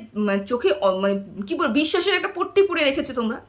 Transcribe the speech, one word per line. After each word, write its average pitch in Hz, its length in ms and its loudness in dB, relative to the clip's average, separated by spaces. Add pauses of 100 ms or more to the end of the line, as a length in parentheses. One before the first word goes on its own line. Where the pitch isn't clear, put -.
(160)
উম, 196 300 0
চোখে - 260 0
অ-, 190 280 2
মানে 196 200 0 (280)
কি 330 80 -4
বল, 339 120 0
বিশ্বাসের 311 460 2
একটা 359 220 0
পট্টি 370 320 2
পুড়ে 330 160 0
রেখেছো 277 300 0
তোমরা, 233 360 -4